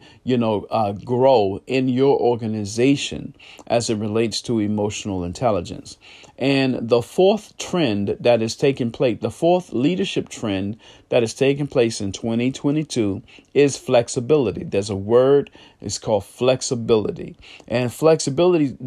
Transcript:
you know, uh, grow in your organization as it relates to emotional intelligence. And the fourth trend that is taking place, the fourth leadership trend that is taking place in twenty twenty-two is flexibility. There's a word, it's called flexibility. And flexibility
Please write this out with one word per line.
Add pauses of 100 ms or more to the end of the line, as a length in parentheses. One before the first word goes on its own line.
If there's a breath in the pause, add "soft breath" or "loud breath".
(220 loud breath)
you
know,
uh,
grow
in
your
organization (320 loud breath)
as
it
relates
to
emotional
intelligence. (420 loud breath)
And
the
fourth
trend
that
is
taking
place,
the
fourth
leadership
trend (320 loud breath)
that
is
taking
place
in
twenty
twenty-two (300 loud breath)
is
flexibility.
There's
a
word, (320 loud breath)
it's
called
flexibility. (320 loud breath)
And
flexibility (120)